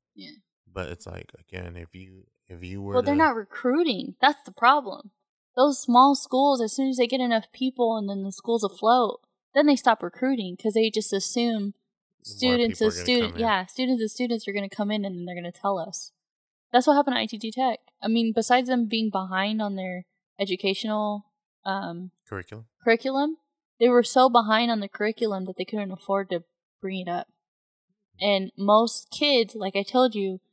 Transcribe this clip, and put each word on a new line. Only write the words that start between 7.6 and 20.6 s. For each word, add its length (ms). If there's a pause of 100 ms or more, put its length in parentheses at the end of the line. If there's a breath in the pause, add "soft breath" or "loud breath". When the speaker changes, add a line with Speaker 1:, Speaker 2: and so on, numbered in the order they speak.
Speaker 1:
and 120
then 140
the 100
school's 320
afloat, 560 (340)
then 120
they 100
stop 260
recruiting 540
'cause 180
they 160
just 220
assume 500
Speaker 2:
More 120 (480)
Speaker 1:
students 580
Speaker 2:
people 80
Speaker 1:
as 60
Speaker 2:
are 40
gonna 80
Speaker 1:
student-, 260
Speaker 2:
come 40
in. 40
Speaker 1:
yeah, 260
students 360
as 100
students 360
are 40
gonna 160
come 220
in 140
and 120
then 80
they're 120
gonna 160
tell 260
us. 340 (600)
That's 140
what 80
happened 220
to 40
I 60
T 120
T 120
Tech. 280 (240)
I 60
mean, 260
besides 340
them 180
being 240
behind 520
on 140
their 280 (340)
educational, 880 (380)